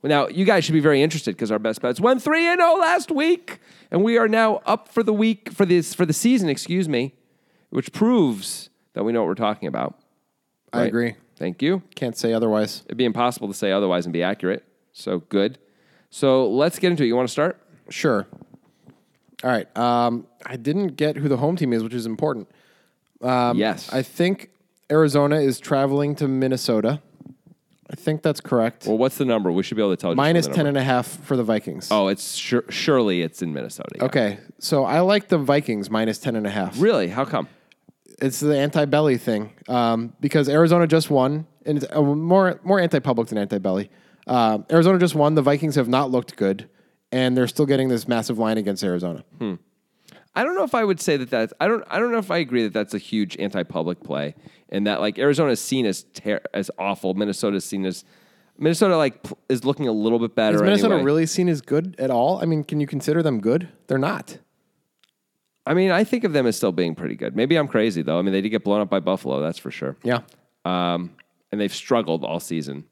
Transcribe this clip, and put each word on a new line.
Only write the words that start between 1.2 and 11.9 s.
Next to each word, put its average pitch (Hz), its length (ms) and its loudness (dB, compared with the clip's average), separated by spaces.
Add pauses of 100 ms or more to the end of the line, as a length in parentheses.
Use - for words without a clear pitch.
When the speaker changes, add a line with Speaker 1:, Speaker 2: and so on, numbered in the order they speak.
Speaker 1:
'cause 110 140 -4
our 107 80 0
best 110 200 -2
bets - 200 -2
went 247 220 4
three 320 260 2
and 359 120 2
oh 339 200 6
last 339 320 0
week, 311 480 -2 (300)
and 180 120 2
we 226 160 4
are 226 100 4
now 220 280 2 (100)
up - 220 -2
for 233 160 0
the 214 80 2
week, 214 400 0
for 202 120 2
this, 175 300 2
for 185 100 2
the 156 80 0
season, 226 360 2
excuse 170 400 -2
me, 135 260 -2 (560)
which - 220 -4
proves 175 760 2 (260)
that 101 100 -4
we 113 80 -2
know 117 80 0
what 90 80 0
we're 92 80 -2
talking 107 320 -2
about. 64 300 -6 (760)
Speaker 2:
I 120 80 -2
Speaker 1:
Right? 120 80 2
Speaker 2:
agree. 113 260 -2 (220)
Speaker 1:
Thank - 260 -6
you. 180 200 0 (120)